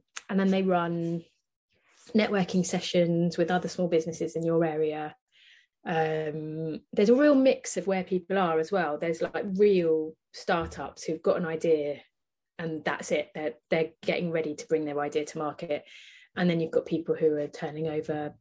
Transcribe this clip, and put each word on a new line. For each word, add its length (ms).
and 100
then 120
they 120
run 600
networking 520
sessions 720
with 140
other 180
small 180
businesses 480
in 80
your 220
area. 500
Um, 960
there's 160
a 60
real 200
mix 420
of 100
where 160
people 340
are 220
as 120
well. 260
There's, 240
like, 240
real 580
startups 720
who've 180
got 160
an 80
idea 560
and 260
that's 260
it. 220
They're, 220
they're 200
getting 280
ready 240
to 120
bring 180
their 140
idea 260
to 140
market. 440
And 140
then 100
you've 120
got 140
people 300
who 220
are 100
turning 400
over 540